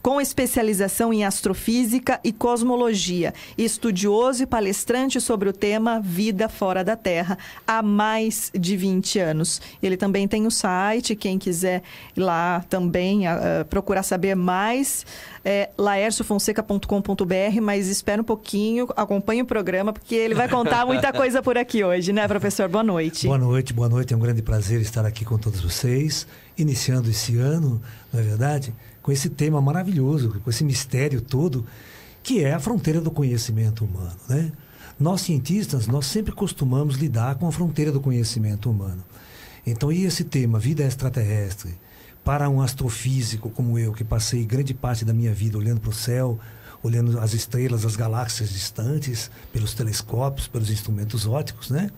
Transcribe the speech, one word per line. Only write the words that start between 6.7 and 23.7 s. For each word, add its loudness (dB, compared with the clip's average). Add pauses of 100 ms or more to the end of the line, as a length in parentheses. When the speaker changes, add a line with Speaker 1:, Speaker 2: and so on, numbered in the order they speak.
Speaker 1:
da 0
Terra -2 (300)
há 2
mais 0
de 0
vinte 0
anos. 0 (200)
Ele 0
também 2
tem 2
o 2
site, 0
quem -2
quiser 0 (320)
ir 0
lá 2
também, 2
ah, 0
ah, -2
procurar 0
saber 0
mais, 0 (380)
é 0
laerciofonseca 0
ponto -2
com 2
ponto 0
B 0
R, 2
mas 0
espera 0
um -2
pouquinho, 0
acompanhe 0
o 0
programa, 0
porque -8
ele 2
vai 2
contar 2
muita 2
Speaker 2:
<laughs> -6
Speaker 1:
coisa 2
por 2
aqui 0
hoje, 2
né, 2
professor? 0
Boa 2
noite. 0
Speaker 3:
Boa 4
noite, 2